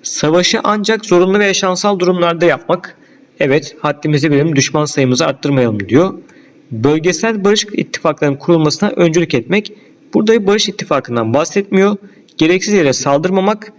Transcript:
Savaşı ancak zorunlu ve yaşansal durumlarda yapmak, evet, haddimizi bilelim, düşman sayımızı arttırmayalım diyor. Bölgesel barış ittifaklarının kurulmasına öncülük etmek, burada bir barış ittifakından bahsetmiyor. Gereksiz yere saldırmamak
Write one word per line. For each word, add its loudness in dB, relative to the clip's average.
Savaşı 0
ancak -2
zorunlu 2
ve 2
yaşansal 0
durumlarda 0
yapmak, -2
evet, 0
haddimizi -2
bilelim, 2
düşman 0
sayımızı 0
arttırmayalım -2
diyor. 4
Bölgesel 0
barış 2
ittifaklarının -2
kurulmasına 0
öncülük 0
etmek, -2
burada 2
bir 2
barış 0
ittifakından -4
bahsetmiyor. 0
Gereksiz 0
yere 2
saldırmamak 0